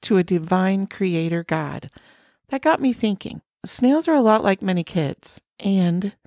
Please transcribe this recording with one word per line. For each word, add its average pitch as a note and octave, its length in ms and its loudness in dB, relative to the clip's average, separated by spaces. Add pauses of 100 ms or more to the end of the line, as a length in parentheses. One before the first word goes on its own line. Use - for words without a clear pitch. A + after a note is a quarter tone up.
to G3 160 2
a F3+ 60 4
divine F#3 640 0
creator E3+ 560 -2
God. D3+ 480 -6 (560)
That C4+ 160 -6
got D#4 180 2
me B3+ 120 2
thinking. - 480 -4 (220)
Snails C#4+ 440 2
are E4 80 4
a C4+ 60 6
lot A3 220 4
like G3 200 0
many F3+ 200 0
kids, - 560 -4 (200)
and F#3+ 560 0 (120)